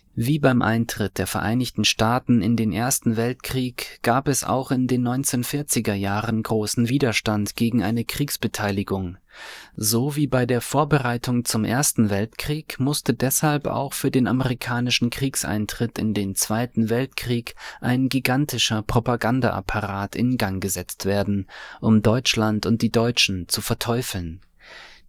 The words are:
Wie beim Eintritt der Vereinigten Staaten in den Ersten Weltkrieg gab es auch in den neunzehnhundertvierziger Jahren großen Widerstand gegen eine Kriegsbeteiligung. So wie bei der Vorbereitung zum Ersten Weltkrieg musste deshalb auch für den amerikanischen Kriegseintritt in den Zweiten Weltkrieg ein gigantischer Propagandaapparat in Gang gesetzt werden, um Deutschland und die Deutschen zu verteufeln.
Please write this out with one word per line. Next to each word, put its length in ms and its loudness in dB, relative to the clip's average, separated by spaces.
Wie 220 2
beim 220 4
Eintritt 560 0
der 100 0
Vereinigten 560 -2
Staaten 580 2
in 140 2
den 160 2
Ersten 460 0
Weltkrieg 840 -4
gab 280 2
es 160 0
auch 260 0
in 160 2
den 140 2
neunzehnhundertvierziger 920 0
Jahren 480 0
großen 460 0
Widerstand 720 0
gegen 260 2
eine 220 0
Kriegsbeteiligung. 1120 -2
So 400 0
wie 120 2
bei 180 2
der 160 2
Vorbereitung 800 2
zum 220 0
Ersten 440 2
Weltkrieg 720 -4
musste 340 0
deshalb 540 0
auch 240 -4
für 180 -2
den 180 2
amerikanischen 800 0
Kriegseintritt 920 -2
in 140 0
den 200 -2
Zweiten 560 0
Weltkrieg 640 -2
ein 260 2
gigantischer 760 0
Propagandaapparat 1300 0
in 220 2
Gang 240 -2
gesetzt 420 -6
werden, 440 0
um 200 6
Deutschland 640 2
und 160 2
die 120 2
Deutschen 560 0
zu 100 -2
verteufeln. 800 -4